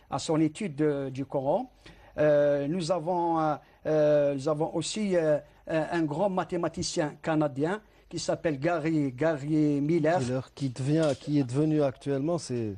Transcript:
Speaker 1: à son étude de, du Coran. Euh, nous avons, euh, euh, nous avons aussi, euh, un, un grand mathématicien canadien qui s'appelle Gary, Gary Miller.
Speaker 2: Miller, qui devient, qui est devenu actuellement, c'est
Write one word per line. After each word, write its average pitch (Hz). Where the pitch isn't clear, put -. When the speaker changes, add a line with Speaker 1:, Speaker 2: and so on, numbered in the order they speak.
Speaker 1:
à 143
son 156
étude 156
de, 139
du 131
Coran. 151
Euh, 143
nous 170
avons, 170
euh, 156
euh, 147
nous 135
avons 156
aussi, 185
euh, 156
un, 156
un 170
grand 160
mathématicien 175
canadien 156
qui 170
s'appelle 156
Gary, 156
Gary 147
Miller. 165
Speaker 2:
Miller, 127
qui 135
devient, 147
qui 147
est 139
devenu 151
actuellement, 139
c'est 117